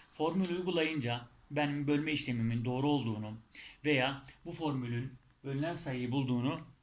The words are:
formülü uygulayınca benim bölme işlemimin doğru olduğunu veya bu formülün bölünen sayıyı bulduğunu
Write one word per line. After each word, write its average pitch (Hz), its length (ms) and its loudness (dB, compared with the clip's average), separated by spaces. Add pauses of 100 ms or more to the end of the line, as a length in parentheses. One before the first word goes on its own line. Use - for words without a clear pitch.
(120)
formülü 170 460 2
uygulayınca 156 680 0 (220)
benim 143 360 0
bölme 147 260 2
işlemimin 117 520 0
doğru 127 240 2
olduğunu 110 500 0 (460)
veya 135 400 2 (200)
bu 170 80 -8
formülün 131 600 -2 (320)
bölünen 139 280 -2
sayıyı 127 400 -4
bulduğunu 127 480 2 (220)